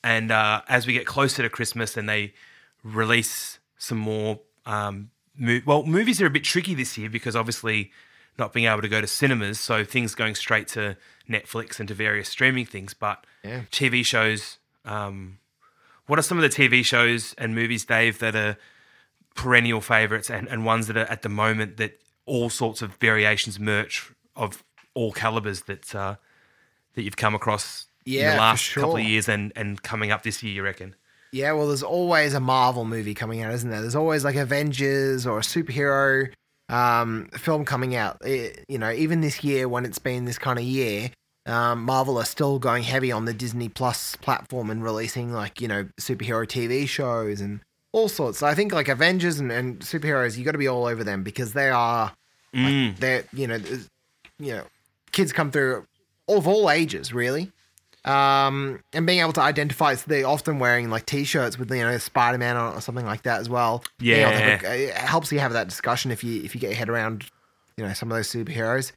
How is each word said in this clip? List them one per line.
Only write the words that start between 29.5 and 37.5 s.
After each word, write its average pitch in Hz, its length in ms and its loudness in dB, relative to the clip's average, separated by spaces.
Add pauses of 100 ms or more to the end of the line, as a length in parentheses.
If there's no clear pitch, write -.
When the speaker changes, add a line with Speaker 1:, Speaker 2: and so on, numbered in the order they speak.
Speaker 1:
and 104 260 -8
coming 107 300 -4
up 107 120 0
this 107 200 -6
year, 107 100 -6
you 98 100 -6
reckon? 95 320 -8 (360)
Speaker 2:
Yeah, 139 220 -2
well, 151 140 0
there's 139 160 0
always 165 500 2
a 143 60 0
Marvel 127 460 4
movie 110 300 -4
coming 113 260 -6
out, 110 120 -4
isn't 120 160 -4
there? 110 120 -4
There's 117 140 -4
always, 156 280 2
like, 139 120 0
Avengers 139 920 0
or 110 120 0
a - 20 -2
superhero, 139 920 2 (380)
um, 117 640 2
film 151 320 -2